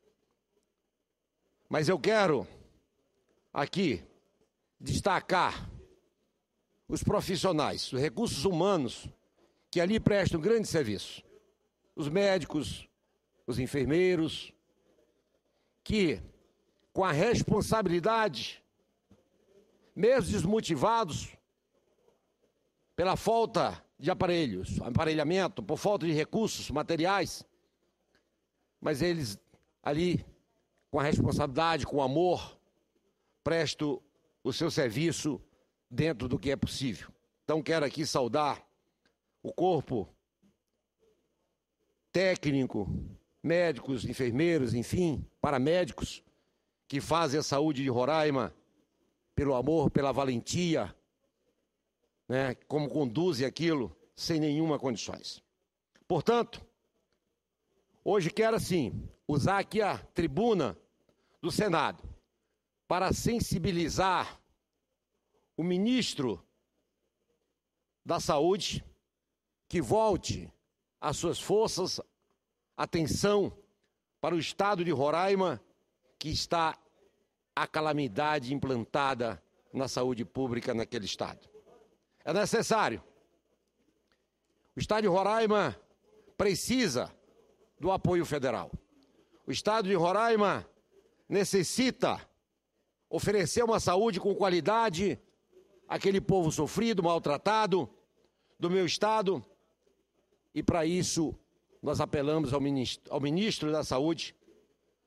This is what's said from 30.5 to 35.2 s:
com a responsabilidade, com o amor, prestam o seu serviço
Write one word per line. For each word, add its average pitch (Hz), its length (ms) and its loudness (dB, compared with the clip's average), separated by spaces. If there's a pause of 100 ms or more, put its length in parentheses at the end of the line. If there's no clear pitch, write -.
com 135 80 -2
a 135 40 0
responsabilidade, 151 840 2
com 139 120 -2
o 143 40 2
amor, 165 560 0 (840)
prestam 151 580 -2 (400)
o 131 100 -2
seu 165 180 -2
serviço 143 720 -2 (500)